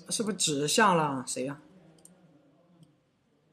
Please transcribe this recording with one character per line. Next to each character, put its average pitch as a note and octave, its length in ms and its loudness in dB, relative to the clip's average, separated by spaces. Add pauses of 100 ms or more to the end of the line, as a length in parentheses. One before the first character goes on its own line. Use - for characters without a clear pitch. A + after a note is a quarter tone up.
是 - 140 -4
不 G#3+ 80 -4
是 F3+ 60 -6
指 D3 300 -2
向 F#3+ 300 6
了 C#3 300 -2
谁 B2+ 180 -8
呀？ C#3+ 120 -10 (1900)